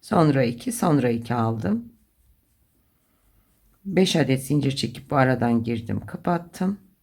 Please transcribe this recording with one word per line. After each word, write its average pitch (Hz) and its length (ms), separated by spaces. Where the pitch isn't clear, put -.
sonra 151 440
iki, 120 280
sonra 143 380
iki 117 240
aldım. 120 580
Beş 190 320
adet 135 300
zincir 139 300
çekip - 340
bu 147 60
aradan 120 460
girdim, 113 440
kapattım. 180 760